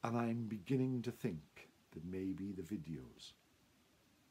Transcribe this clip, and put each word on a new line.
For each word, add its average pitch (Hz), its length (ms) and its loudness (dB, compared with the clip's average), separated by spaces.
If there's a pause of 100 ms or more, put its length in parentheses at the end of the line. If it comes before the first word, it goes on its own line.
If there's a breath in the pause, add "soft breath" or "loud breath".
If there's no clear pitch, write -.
and 120 140 4
I'm 117 320 4
beginning 127 540 2
to 117 80 0
think - 580 -4 (240)
that 80 120 -8
maybe 95 480 -2
the 92 100 -4
videos 80 680 -6 (960)